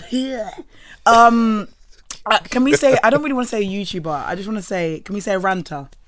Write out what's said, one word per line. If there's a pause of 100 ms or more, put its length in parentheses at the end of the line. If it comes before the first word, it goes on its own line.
<coughs>
Yeah. (540)
Um, (560)
uh,
can
we
say,
I
don't
really
wanna
say
YouTuber.
I
just
wanna
say,
can
we
say
a
ranter? (200)